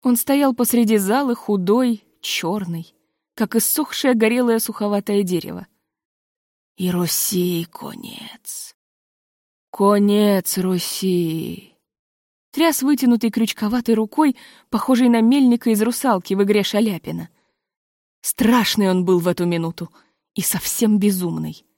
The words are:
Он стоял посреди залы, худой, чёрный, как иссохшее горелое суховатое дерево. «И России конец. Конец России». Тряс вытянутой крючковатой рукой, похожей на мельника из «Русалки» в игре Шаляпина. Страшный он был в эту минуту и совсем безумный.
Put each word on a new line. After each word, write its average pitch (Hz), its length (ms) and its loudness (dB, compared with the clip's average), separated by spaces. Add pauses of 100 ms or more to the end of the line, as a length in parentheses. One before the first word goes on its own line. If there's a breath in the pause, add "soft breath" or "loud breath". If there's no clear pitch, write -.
Он 247 140 2
стоял 277 400 2
посреди 226 420 2
залы, 233 380 0
худой, 214 680 0 (180)
чёрный, 170 760 -6 (380)
как 220 220 -4
иссохшее 269 580 0
горелое 226 460 2
суховатое 202 640 -2
дерево. 180 440 -6 (1080)
«И 180 120 -2
России 175 760 -2
конец. - 1120 -16 (960)
Конец 202 840 2
России». 175 1160 -4 (760)
Тряс 311 300 0
вытянутой 240 480 2
крючковатой 226 640 -2
рукой, 233 420 0 (340 loud breath)
похожей 247 400 2
на 233 120 4
мельника 240 480 4
из 208 120 2
«Русалки» 220 520 -2
в 190 100 0
игре 202 200 2
Шаляпина. 180 680 -4 (920)
Страшный 214 680 2
он 185 160 2
был 180 140 4
в 170 80 -2
эту 175 180 -2
минуту 170 460 -4 (420 soft breath)
и 196 80 -6
совсем 208 560 0
безумный. 175 680 -2 (120)